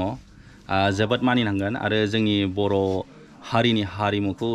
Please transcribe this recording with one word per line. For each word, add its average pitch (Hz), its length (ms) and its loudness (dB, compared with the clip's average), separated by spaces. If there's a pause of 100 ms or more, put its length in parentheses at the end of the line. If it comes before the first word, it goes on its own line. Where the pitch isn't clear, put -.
ओ, 95 100 -2 (880)
जोबोद 110 260 0
मानिनांगोन 110 540 0
आरो 107 300 0
जोंनि 104 300 0 (200)
बर' 101 200 0 (720)
हारिनि 117 320 2
हारिमुखौ 101 720 -2